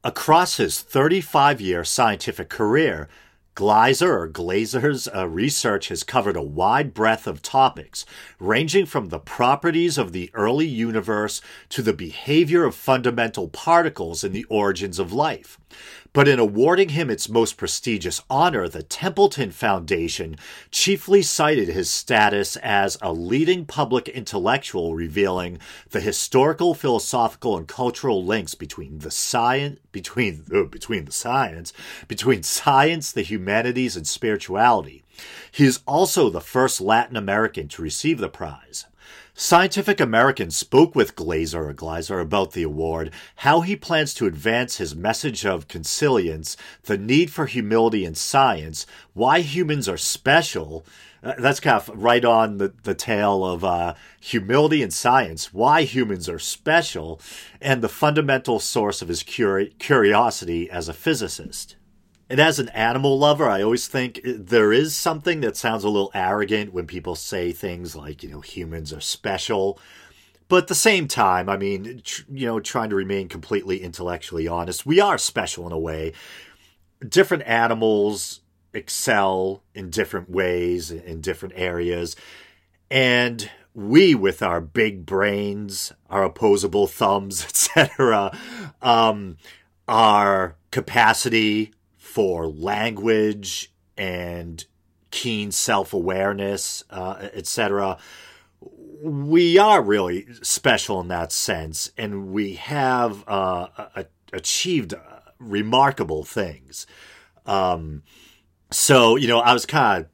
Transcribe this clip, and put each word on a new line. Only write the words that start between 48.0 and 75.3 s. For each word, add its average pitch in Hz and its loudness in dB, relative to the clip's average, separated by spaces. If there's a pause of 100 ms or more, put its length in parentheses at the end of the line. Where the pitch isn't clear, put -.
in 82 -8
science, 90 0 (260)
why 135 2
humans 151 -2
are 92 -4
special. 85 0 (400)
Uh, 123 -6
that's 131 2
kind 127 4
of - -4
right 117 2
on 113 4
the, 98 -2
the 101 -4
tail 101 0
of, 90 -4
uh, 85 -2 (260)
humility 139 2
in 104 -2
science, 110 2
why 139 4
humans 107 -2
are 82 -8
special, 90 -2 (400)
and 131 0
the 104 0
fundamental 139 2
source 104 -2
of 87 -12
his 85 -4
curi-, 101 0
curiosity 104 2
as 85 -8
a 78 -8
physicist. - -6 (540)
And 131 0
as 156 4
an 120 -4
animal 131 2
lover, 147 4
I 98 2
always 113 0
think 127 -4
there 110 4
is 147 2
something 160 -2
that 110 -2
sounds 110 -2
a 104 2
little 101 0
arrogant 101 -2
when 90 -6
people 87 -8
say 87 -6
things 87 -10
like, 73 -14
you 69 -16
know, 73 -16
"Humans 80 -12
are 78 -14
special." 98 -4 (720)
But 180 6
at - -8
the 180 -2
same 190 2
time, 92 2
I 98 0
mean, 101 -6
tr-, - -12
you 135 -6
know, 113 0
trying 110 -4
to 101 0
remain 98 -2
completely 92 -4
intellectually 87 -6
honest, 85 -6
we 160 4
are 196 4
special 90 -4